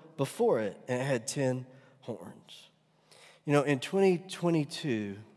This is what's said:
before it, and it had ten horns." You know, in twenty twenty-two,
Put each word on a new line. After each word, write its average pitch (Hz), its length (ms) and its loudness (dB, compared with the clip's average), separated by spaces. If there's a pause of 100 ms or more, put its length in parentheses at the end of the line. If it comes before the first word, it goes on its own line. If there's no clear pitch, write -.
(160)
before 147 460 2
it, 98 160 -4 (100)
and 127 140 -2
it 135 40 -2
had 123 220 -2
ten 127 380 -2 (340)
horns." - 640 -16 (800)
You 147 80 2
know, 147 80 6
in 139 180 2
twenty 190 380 4
twenty-two, 143 1000 -2 (200)